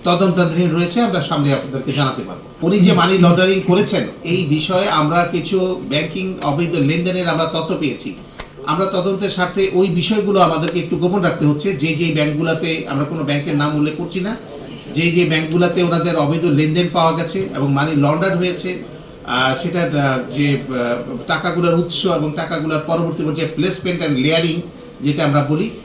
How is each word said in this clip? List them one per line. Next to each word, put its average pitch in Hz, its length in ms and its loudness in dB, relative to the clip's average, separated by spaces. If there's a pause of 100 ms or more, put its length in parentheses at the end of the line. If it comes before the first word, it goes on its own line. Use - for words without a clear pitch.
তদন্তাধীন 175 640 2
রয়েছে, 175 300 0
আমরা 185 200 2
সামনে 143 320 0
আপনাদেরকে 131 400 -4
জানাতে 131 340 0
পারবো। - 400 -8
উনি 196 140 4
যে 175 120 8
মানি 180 260 4
লন্ডারিং 185 420 6
করেছেন 180 460 2 (180)
এই 175 200 0
বিষয়ে 180 440 0
আমরা 165 440 2
কিছু 180 560 -2
ব্যাংকিং 170 540 -4
অবৈধ 151 320 0
লেনদেনের 170 540 0
আমরা 160 160 0
তথ্য 160 360 -2
পেয়েছি। 117 340 -4 (520)
আমরা 180 200 0
তদন্তের 190 420 -2
স্বার্থে 185 460 0
ওই 190 140 4
বিষয়গুলো 190 520 2
আমাদেরকে 165 380 2
একটু 160 180 -2
গোপন 180 240 0
রাখতে 160 260 0
হচ্ছে। 147 260 2
যে 156 220 -2
যে 156 200 0
ব্যাংকগুলোতে, 160 760 0
আমরা 143 160 -2
কোনো 156 180 -4
ব্যাংকের 143 340 -2
নাম 151 200 0
উল্লেখ 151 220 0
করছি 170 220 -6
না, 220 160 -4 (580)
যে 170 160 2
যে 175 140 4
ব্যাংকগুলোতে 170 580 2
ওনাদের 165 340 2
অবৈধ 160 280 2
লেনদেন 156 480 2
পাওয়া 165 200 4
গেছে 180 420 -4
এবং 139 180 0
মানি 147 240 0
লন্ডার 165 400 2
হয়েছে, 180 460 -2 (420)
আহ, 131 380 0
সেটার, 170 360 0
আহ, 135 200 0 (120)
যে, 143 280 0 (100)
আহ, 120 480 -4 (100)
টাকাগুলোর 170 480 0
উৎস 170 320 0
এবং 156 300 0
টাকাগুলোর 156 500 -2
পরবর্তী 165 380 -2
পর্যায়ে 156 320 -2
placement 175 520 -2
and 139 100 0
layering 165 420 2 (400)
যেটা 147 240 0
আমরা 143 240 2
বলি 170 220 0 (140)